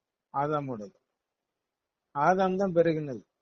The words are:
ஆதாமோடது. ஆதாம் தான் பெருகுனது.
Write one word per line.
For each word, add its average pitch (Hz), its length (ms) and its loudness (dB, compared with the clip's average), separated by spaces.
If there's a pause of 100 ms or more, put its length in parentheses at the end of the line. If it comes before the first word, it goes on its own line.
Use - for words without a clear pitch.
(340)
ஆதாமோடது. 139 600 -4 (1160)
ஆதாம் 185 440 2
தான் 190 160 -2
பெருகுனது. 156 480 0 (200)